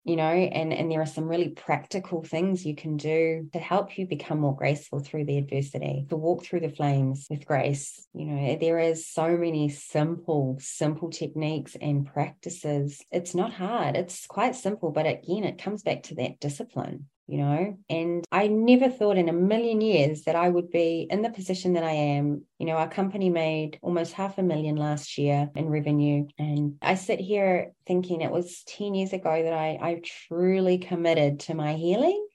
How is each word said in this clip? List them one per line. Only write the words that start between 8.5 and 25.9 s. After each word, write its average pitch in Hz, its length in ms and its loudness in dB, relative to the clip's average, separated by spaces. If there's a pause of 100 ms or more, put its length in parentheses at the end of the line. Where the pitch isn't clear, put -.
there 165 160 2
is 165 300 0
so 165 280 0
many 160 340 0
simple, 151 880 -2
simple 156 500 -4
techniques 156 720 -6
and 143 240 0
practices. 143 960 -4 (100)
It's 175 220 -4
not 180 200 0
hard. 180 420 -2
It's - 320 -6
quite 226 280 0
simple, 190 360 -4
but 156 160 2
again, 190 380 -2
it - 120 -4
comes 208 240 -6
back 143 220 -2
to - 120 -12
that 127 240 -4
discipline, - 680 -8 (180)
you 143 120 -6
know, 156 400 0 (120)
and 170 440 -2
I 202 140 4
never 247 420 6
thought 208 280 2
in 170 120 4
a 160 40 0
million 214 460 2
years 156 440 4
that 160 120 0
I 175 140 4
would 175 220 2
be 165 380 0
in 202 120 0
the 233 80 0
position 185 440 -2
that 165 100 2
I 160 80 0
am. 147 520 0 (160)
You 165 60 -2
know, 160 80 0
our 160 160 2
company 196 400 0
made 156 520 0
almost 170 300 0
half 196 260 -4
a 190 60 0
million 156 320 2
last 147 420 -2
year 143 380 2
in 156 140 -2
revenue. 147 580 2 (100)